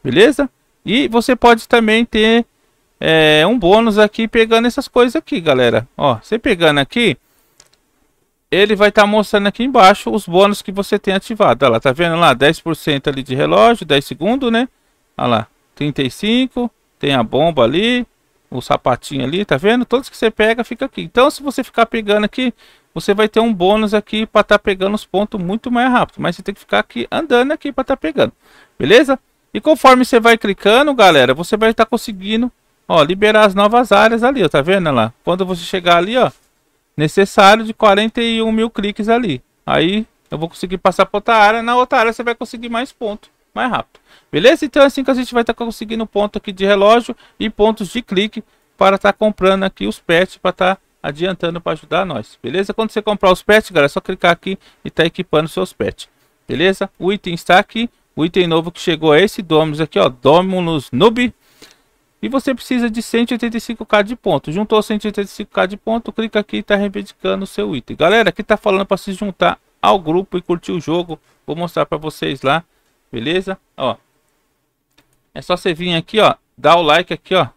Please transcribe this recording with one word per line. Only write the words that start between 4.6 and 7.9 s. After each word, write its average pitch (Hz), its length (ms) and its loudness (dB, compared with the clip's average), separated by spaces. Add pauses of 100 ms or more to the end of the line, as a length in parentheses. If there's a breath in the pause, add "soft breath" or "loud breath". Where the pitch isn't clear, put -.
essas 240 200 -4
coisas 247 280 0
aqui, 294 240 -4
galera. 123 560 2
Ó, 131 260 0
você - 160 -4
pegando 170 420 2
aqui, 190 380 -2 (1300)